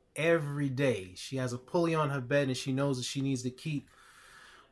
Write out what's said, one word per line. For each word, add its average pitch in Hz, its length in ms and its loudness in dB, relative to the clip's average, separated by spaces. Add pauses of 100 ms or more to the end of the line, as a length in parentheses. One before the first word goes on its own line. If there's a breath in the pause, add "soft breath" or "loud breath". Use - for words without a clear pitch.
(160)
every 147 520 2
day. 120 460 0
She - 220 -8
has 127 160 -2
a 123 60 -4
pulley 170 360 0
on 151 160 2
her 139 100 -2
bed 139 280 2
and 127 80 0
she 135 160 -4
knows 139 260 0
that 123 60 -6
she - 160 -4
needs 135 220 0
to 127 80 -4
keep 147 380 -8 (840 loud breath)